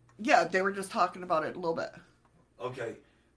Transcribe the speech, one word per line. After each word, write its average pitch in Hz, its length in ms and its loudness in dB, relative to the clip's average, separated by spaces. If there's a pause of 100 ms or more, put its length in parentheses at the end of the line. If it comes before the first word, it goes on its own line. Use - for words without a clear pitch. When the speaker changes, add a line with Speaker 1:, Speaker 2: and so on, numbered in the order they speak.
(200)
Speaker 1:
Yeah, 214 240 6
they 185 180 4
were 196 100 2
just 196 200 -8
talking 185 320 0
about 160 200 2
it 123 120 -6
a - 20 -10
little 170 160 -2
bit. - 160 -4 (680)
Speaker 2:
Okay. 123 340 -6 (420)